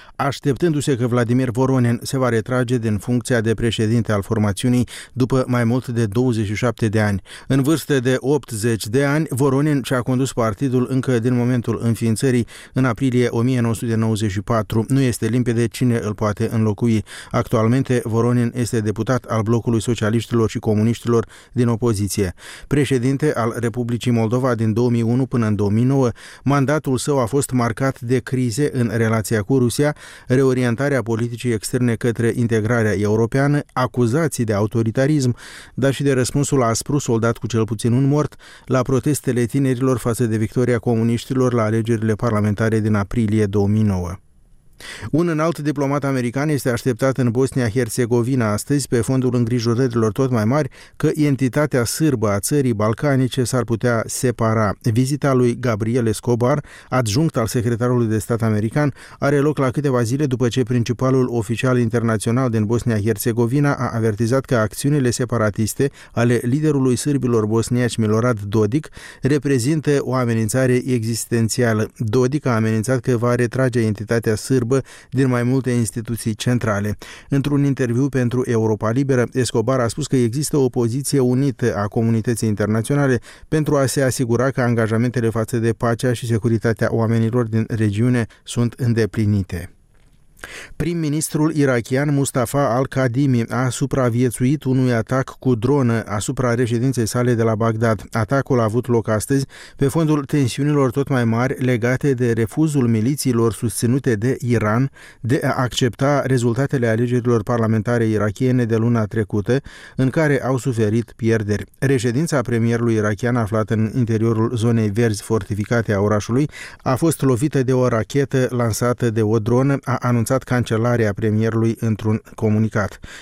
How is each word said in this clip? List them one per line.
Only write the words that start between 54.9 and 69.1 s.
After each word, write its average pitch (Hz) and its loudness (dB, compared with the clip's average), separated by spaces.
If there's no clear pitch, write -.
lui 123 2
Gabriel 117 -2
Escobar, 120 0
adjunct 127 0
al 117 0
secretarului 120 0
de 110 0
stat 113 -2
american, 113 0
are 143 2
loc 143 2
la 135 2
câteva 135 0
zile 135 0
după 123 0
ce 127 0
principalul 127 0
oficial 120 0
internațional 117 0
din 110 0
Bosnia-Herzegovina 117 0
a 123 -2
avertizat 113 0
că 131 0
acțiunile 127 0
separatiste 113 0
ale 120 2
liderului 135 2
sârbilor 123 0
bosniaci 113 0
Milorad 113 0
Dodik 107 0